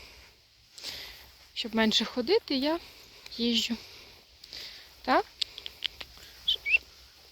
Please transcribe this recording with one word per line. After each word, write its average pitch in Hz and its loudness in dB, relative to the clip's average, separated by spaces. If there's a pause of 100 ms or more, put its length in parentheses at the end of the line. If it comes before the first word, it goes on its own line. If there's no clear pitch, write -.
(1500)
Щоб 220 -4
менше 220 6
ходити, 269 2
я 294 2 (580)
їжджу. 233 2 (1300)
Так? 302 4 (2000)